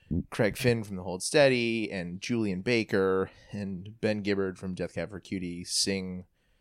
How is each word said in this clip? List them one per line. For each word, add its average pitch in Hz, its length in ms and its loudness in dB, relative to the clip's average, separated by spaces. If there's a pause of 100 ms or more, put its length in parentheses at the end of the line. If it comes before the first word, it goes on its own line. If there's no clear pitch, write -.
(300)
Craig 101 260 2
Finn 120 280 2
from 101 140 -8
The 90 60 -10
Hold 92 200 -6
Steady 120 680 4
and 87 300 -6
Julian 104 400 0
Baker 95 680 2 (200)
and 101 500 -8
Ben 107 220 0
Gibbard 95 340 0
from 92 180 -8
Death 87 180 -6
Cab 85 160 -4
for 98 100 -12
Cutie 90 440 -6
sing 92 640 -2 (360)